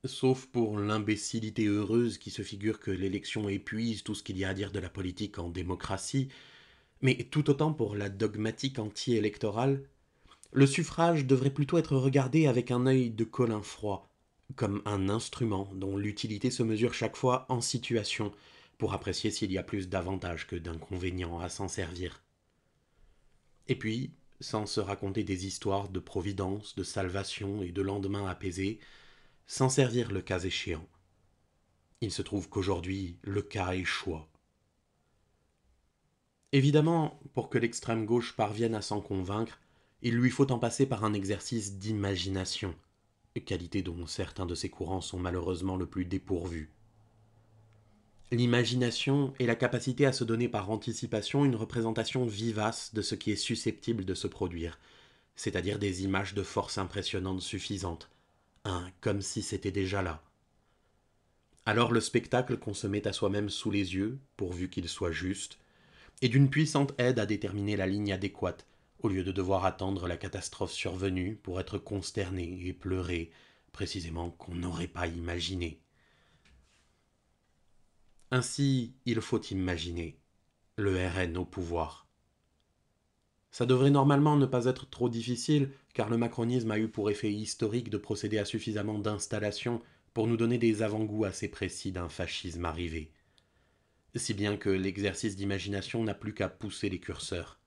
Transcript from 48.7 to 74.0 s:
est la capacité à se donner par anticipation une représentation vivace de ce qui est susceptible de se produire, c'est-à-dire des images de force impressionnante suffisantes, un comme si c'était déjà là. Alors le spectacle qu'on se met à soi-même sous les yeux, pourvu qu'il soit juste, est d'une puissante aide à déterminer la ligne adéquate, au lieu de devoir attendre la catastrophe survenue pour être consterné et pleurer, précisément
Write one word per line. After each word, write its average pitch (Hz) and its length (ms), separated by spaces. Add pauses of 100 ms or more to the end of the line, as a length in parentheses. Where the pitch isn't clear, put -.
est 127 80
la 117 80
capacité 123 520
à 127 60
se 127 120
donner 113 240
par 101 220
anticipation 113 760
une 131 100
représentation 113 720
vivace 107 680
de 107 80
ce - 120
qui - 160
est 101 60
susceptible 113 680
de 92 100
se - 120
produire, 85 540 (560)
c'est-à-dire 101 420
des 95 240
images 98 320
de 101 80
force - 360
impressionnante 95 640
suffisantes, 92 680 (540)
un 92 260 (100)
comme 101 220
si - 200
c'était 98 280
déjà 95 320
là. 82 220 (1400)
Alors 117 260
le 117 80
spectacle 123 560
qu'on 104 180
se 98 140
met 101 180
à 101 60
soi-même 104 360
sous - 220
les 95 240
yeux, 110 240 (180)
pourvu 90 320
qu'il 90 200
soit 87 240
juste, 92 460 (640)
est 131 80
d'une 135 220
puissante 143 480
aide 123 220
à 101 60
déterminer 101 500
la 95 100
ligne 101 260
adéquate, 95 540 (320)
au 117 100
lieu 95 140
de 95 80
devoir 92 360
attendre 92 420
la 87 80
catastrophe - 560
survenue 92 640
pour 92 240
être 101 180
consterné 92 880
et 92 60
pleurer, 90 580 (400)
précisément 85 600